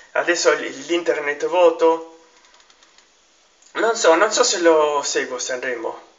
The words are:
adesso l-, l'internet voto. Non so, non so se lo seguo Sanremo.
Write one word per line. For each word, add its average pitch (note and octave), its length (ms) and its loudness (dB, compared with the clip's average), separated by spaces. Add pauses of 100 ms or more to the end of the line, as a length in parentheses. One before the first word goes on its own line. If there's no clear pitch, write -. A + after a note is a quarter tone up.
(120)
adesso E3 400 0
l-, C3+ 340 -4
l'internet D3+ 640 -4
voto. E3 720 2 (1500)
Non G#3+ 220 -2
so, E3 180 4
non G#3 180 2
so B3+ 120 2
se G#3 160 -2
lo D3+ 440 2
seguo B2+ 360 -4
Sanremo. B2 800 -10